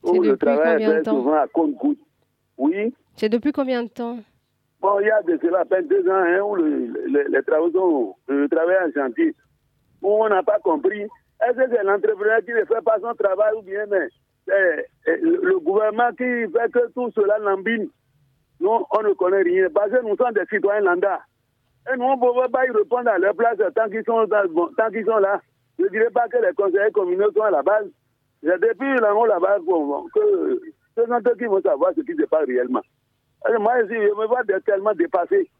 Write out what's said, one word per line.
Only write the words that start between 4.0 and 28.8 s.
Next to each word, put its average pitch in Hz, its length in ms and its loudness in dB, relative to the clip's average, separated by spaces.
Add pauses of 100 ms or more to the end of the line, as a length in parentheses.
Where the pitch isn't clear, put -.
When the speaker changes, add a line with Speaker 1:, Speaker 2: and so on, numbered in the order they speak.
Speaker 2:
Bon, 202 200 2
il 208 60 2
y 214 40 4
a 214 120 2
de - 180 0
cela 175 200 0
à 165 40 0
peine 190 220 0
deux 370 220 2
ans, 190 60 2
hein, 185 260 2
où 208 160 -2
le, 147 300 0 (200)
le, 143 220 0
les 135 140 2
travaux 160 280 0
sont, 156 460 0 (120)
le 143 200 0
travail 165 280 0 (100)
en 147 60 -4
chantier. 143 420 -2 (680)
Où 214 220 2
on 220 40 0
n'a 208 140 2
pas 214 160 2
compris. 202 440 -2
Est-ce - 540 -6
que 262 140 0
c'est 226 140 0
l'entrepreneur 208 600 0
qui 240 80 -10
ne 220 120 0
fait - 200 -2
pas 220 160 2
son 226 140 -6
travail 208 420 0
ou 220 60 -10
bien, 196 280 -8
mais 170 180 0 (380)
c'est, - 60 -2
euh, - 680 0
le, 339 200 2
le 370 180 2
gouvernement 233 500 0
qui - 140 -8
fait 233 480 -2
que 240 200 0
tout 247 220 -6
cela 208 240 2
l'embine ? 202 500 -2 (720)
Nous, 311 100 2
on 220 320 0
ne 208 100 2
connaît 190 300 0
rien 180 320 2
parce 202 160 2
que 247 120 0
nous 208 140 -2
sommes 247 160 0
des 190 180 -2
citoyens 202 300 0
lambda. 180 400 0 (720)
Et 269 40 -2
nous, 247 80 -6
on 269 120 2
ne 247 260 2
peut 247 80 -2
pas 262 160 0
y 262 40 -2
répondre 233 400 0
à 196 80 2
leur 196 160 2
place 226 240 0 (160)
tant 220 160 0
qu'ils 220 140 -6
sont 226 200 2
dans, 202 260 2
bon, 165 280 0
tant 220 120 0
qu'ils 208 140 -6
sont 220 140 2
là. 196 220 0 (380)
Je 339 60 0
ne 392 60 0
dirais 427 200 0
pas - 180 0
que 247 100 -2
les 190 160 0
conseillers 196 380 0
communaux 196 400 0
sont 214 100 0
à 214 80 2
la 147 120 0
base. 208 240 0 (560)
C'est 170 180 0
depuis 277 380 0